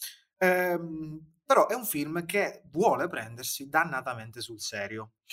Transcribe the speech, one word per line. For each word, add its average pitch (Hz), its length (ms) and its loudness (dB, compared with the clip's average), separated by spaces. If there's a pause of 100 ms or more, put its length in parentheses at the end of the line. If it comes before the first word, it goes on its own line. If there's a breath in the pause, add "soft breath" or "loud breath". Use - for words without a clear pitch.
(380 loud breath)
ehm, 170 1080 0
però 214 220 8
è 202 60 0
un 247 120 -4
film 156 400 -2
che 170 360 0 (100)
vuole 160 360 4
prendersi 123 600 -8
dannatamente 127 720 -2
sul 113 220 -10
serio, 110 540 -8 (180 loud breath)